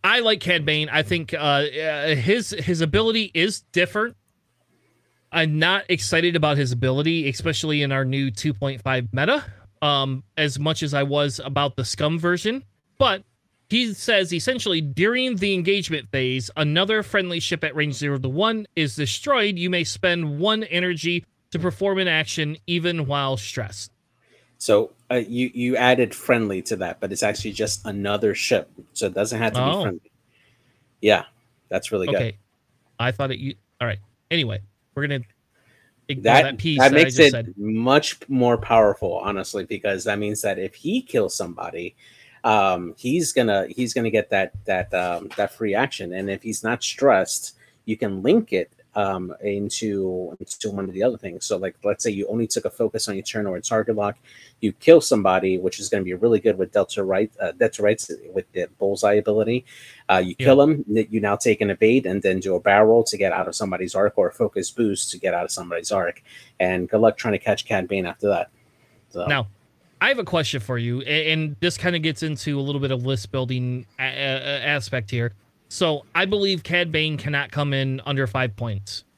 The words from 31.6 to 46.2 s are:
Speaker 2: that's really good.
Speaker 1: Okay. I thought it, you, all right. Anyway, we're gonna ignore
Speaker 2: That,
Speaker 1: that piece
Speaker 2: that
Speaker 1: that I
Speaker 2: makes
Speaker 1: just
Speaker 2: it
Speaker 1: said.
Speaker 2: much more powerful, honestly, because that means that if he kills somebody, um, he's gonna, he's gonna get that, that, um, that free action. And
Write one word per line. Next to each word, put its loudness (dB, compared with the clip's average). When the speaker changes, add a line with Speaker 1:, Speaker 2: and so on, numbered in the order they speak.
Speaker 2:
that's -4
really -2
good. 0
Speaker 1:
Okay. -2
I 0
thought -4
it, -6
you, -8
all -2
right. -4
Anyway, -2
we're -4
gonna -4
ignore -6
Speaker 2:
That, 10
Speaker 1:
that 0
piece 0
Speaker 2:
that 10
Speaker 1:
that 8
I 10
Speaker 2:
makes 0
Speaker 1:
just 10
Speaker 2:
it 8
Speaker 1:
said. -6
Speaker 2:
much 2
more 4
powerful, 4
honestly, -4
because -4
that -2
means -4
that -2
if -8
he -4
kills -2
somebody, -10
um, 2
he's -2
gonna, 2
he's -6
gonna 0
get 0
that, 0
that, -2
um, -4
that -2
free -4
action. -2
And -6